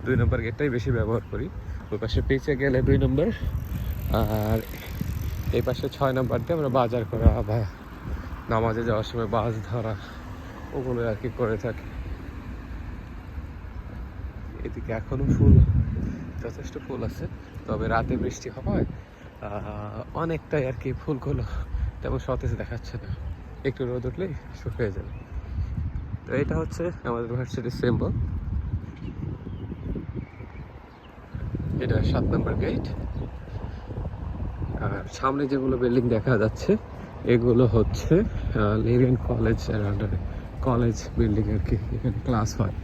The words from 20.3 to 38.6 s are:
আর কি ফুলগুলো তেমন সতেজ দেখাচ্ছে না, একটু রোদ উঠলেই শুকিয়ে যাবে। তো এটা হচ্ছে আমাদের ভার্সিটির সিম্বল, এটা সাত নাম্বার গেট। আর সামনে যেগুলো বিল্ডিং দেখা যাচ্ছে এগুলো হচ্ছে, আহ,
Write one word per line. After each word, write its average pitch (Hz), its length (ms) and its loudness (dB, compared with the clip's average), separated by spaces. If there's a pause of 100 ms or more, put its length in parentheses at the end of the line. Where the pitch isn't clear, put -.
আর 127 60 -2 (100)
কি 165 100 -2
ফুলগুলো 135 500 -2 (580)
তেমন 127 180 -2
সতেজ 127 380 -2
দেখাচ্ছে 117 460 -8
না, - 120 -6 (480)
একটু 131 220 -2
রোদ 123 200 -4
উঠলেই 151 280 -4 (300)
শুকিয়ে 107 280 -2
যাবে। - 380 -10 (960)
তো 120 100 -4
এটা 147 200 0
হচ্ছে 160 360 -2 (120)
আমাদের 117 300 -4
ভার্সিটির 123 380 -4
সিম্বল, 120 400 2 (3750)
এটা 113 280 6
সাত 131 120 6
নাম্বার - 320 4
গেট। - 300 2 (2000)
আর 101 200 -2 (100)
সামনে 139 340 0
যেগুলো 131 300 2
বিল্ডিং 123 320 4
দেখা 117 280 4
যাচ্ছে 110 400 2 (460)
এগুলো 120 440 6
হচ্ছে, - 520 4
আহ, 110 640 2